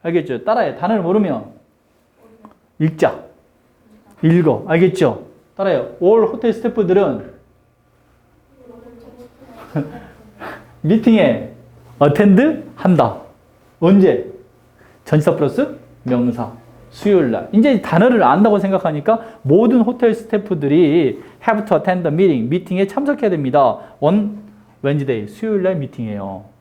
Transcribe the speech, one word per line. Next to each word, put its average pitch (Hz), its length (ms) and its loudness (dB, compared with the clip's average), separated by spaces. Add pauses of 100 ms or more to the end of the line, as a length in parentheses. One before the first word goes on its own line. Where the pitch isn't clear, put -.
알겠죠? 151 420 -4
따라해. 208 320 -2
단어를 202 260 -2
모르면 170 440 -2 (1300)
읽자. 156 460 -2 (960)
읽어. 160 440 2
알겠죠? 160 580 0 (320)
따라해요. 185 460 -4
All 220 240 4
호텔 226 260 -4
스태프들은 185 840 -2 (2500)
<laughs> - 1040 -14
미팅에 214 680 2 (480)
어텐드 202 680 4 (100)
한다. 147 420 0 (640)
언제? 180 500 2 (760)
전치사 151 320 0
플러스 160 400 -4 (280)
명사. 120 480 -4 (380)
수요일 175 400 0
날. 98 220 -6
이제 226 300 2
단어를 214 400 2
안다고 196 360 4
생각하니까 190 640 -2 (220)
모든 226 400 4
호텔 233 320 0
스태프들이 160 1080 0 (240)
have 214 200 -2
to 190 100 0
attend 185 260 -2
the 151 100 -2
meeting. 151 360 0
미팅에 180 380 -2
참석해야 269 440 -4
됩니다. 135 480 0 (220)
On 202 380 0 (460)
Wednesday. 131 440 -4
수요일 214 340 -4
날 185 140 -2
미팅이에요. 101 680 -10 (160)